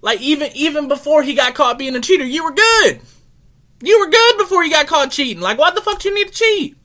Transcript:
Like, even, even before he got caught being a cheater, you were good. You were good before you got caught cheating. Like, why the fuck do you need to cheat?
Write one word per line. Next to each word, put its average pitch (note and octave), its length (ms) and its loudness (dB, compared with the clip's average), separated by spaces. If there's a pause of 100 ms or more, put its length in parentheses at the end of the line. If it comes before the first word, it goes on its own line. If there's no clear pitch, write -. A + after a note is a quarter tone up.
Like, G#3+ 200 -2
even, C#4+ 340 -2
even D4 320 -4
before C#4+ 340 2
he C4+ 140 -4
got B3+ 180 0
caught B3 240 0
being C4 180 -8
a B3 60 -4
cheater, D#4 240 2
you D4 180 -6
were D#4+ 100 -4
good. G#4+ 480 2 (800)
You G4 180 4
were F#4+ 100 -2
good A#4 300 4
before F#4 240 0
you D#4+ 80 -2
got D4+ 160 2
caught C#4+ 240 0
cheating. A#3 300 -6
Like, G#3 180 -4
why D#4+ 100 4
the F4 120 -4
fuck G4+ 180 -4
do G4 100 -4
you G4+ 60 -4
need G4+ 120 -2
to G4 60 -20
cheat? G#4 520 -2